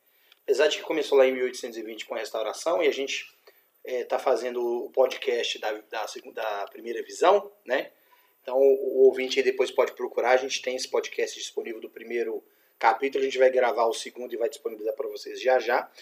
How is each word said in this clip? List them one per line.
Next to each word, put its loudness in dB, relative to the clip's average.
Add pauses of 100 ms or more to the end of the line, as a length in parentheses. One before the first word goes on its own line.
(420)
Apesar 2
de 0
que -12
começou -2
lá 8
em 2
mil -2
oitocentos -8
e -10
vinte -12
com -10
a -6
restauração, -4
e 4
a 6
gente, -6 (520)
é, -4
tá -2
fazendo 0 (240)
o -12
podcast 4
da, -2
da -8
segu-, -14
da -6
primeira -10
visão, 2 (120)
né? -2 (500)
Então, -4
o, 4
o 10
ouvinte 2
aí 0
depois 0
pode 0
procurar, -2
a 8
gente -2
tem -6
esse -8
podcast -4
disponível -8
do -12
primeiro -6 (360)
capítulo, 2
a 2
gente -2
vai 8
gravar 2
o 2
segundo -10
e -8
vai 0
disponibilizar -6
pra -6
vocês -12
já 4
já. 0 (140)